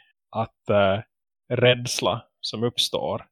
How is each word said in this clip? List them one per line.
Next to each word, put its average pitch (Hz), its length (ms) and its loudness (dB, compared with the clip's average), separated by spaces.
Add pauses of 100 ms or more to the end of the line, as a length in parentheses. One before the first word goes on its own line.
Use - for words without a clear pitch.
(300)
Att, - 400 -6
eh, 101 300 4 (480)
rädsla 123 800 0 (140)
som 113 240 -6
uppstår - 680 -4